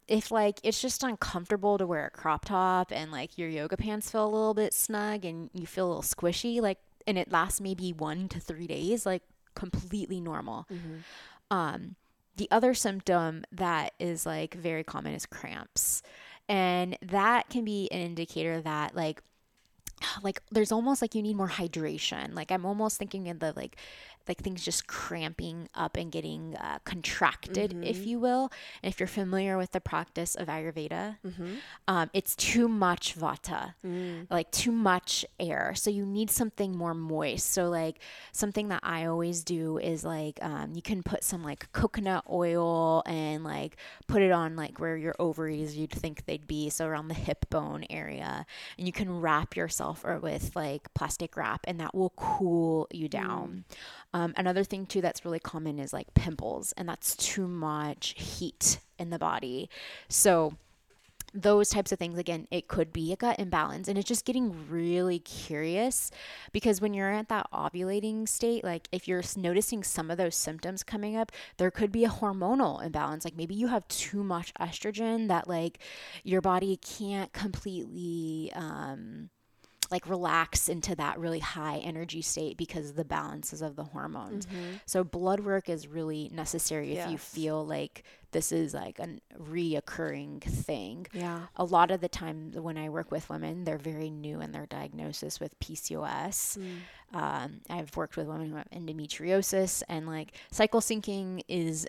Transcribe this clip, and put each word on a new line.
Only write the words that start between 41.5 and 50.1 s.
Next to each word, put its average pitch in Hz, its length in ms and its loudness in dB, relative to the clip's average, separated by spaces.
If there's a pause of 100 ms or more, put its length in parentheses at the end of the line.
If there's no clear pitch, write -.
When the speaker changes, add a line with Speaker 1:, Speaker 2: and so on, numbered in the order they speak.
Speaker 1:
coconut 190 560 2
oil 170 760 4
and, 156 380 -2
like, 147 320 -6 (320)
put 202 140 6
it 190 100 8
on, 165 240 4
like, 160 240 -6
where 165 160 -2
your 160 240 -2
ovaries 156 560 0
you'd 156 160 -4
think - 360 -4
they'd 151 200 -4
be, 151 220 -2
so 160 180 0
around 156 220 -4
the 165 40 -4
hip - 360 -2
bone 151 400 -2
area. - 560 -6 (320)
And 180 100 -4
you 175 60 -2
can 180 260 -2
wrap 160 380 2
yourself - 480 -2
or 165 120 0